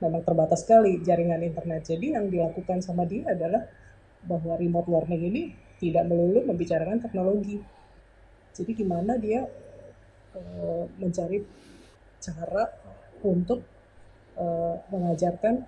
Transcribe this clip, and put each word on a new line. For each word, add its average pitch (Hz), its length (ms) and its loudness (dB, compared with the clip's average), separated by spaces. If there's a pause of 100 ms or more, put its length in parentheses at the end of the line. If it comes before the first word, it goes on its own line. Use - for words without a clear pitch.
memang 170 240 0
terbatas 165 400 2
sekali 214 320 8
jaringan 170 480 2
internet. 165 480 -4
Jadi 247 240 -2
yang 208 80 -2
dilakukan 180 560 -2
sama 175 240 -2
dia 233 240 -4
adalah 175 400 0 (560)
bahwa 165 320 -4
remote 170 320 0
learning 165 400 2
ini 269 120 -2 (360)
tidak 170 320 2
melulu 175 320 4
membicarakan 170 560 -2
teknologi. 202 640 -2 (880)
Jadi 180 240 -8
gimana 196 400 0
dia, 226 320 -2 (880)
eh, 175 500 -6 (140)
mencari 180 400 -2 (800)
cara 170 480 -4 (560)
untuk, 185 400 2 (720)
eh, 170 400 -2 (160)
mengajarkan 175 640 2 (140)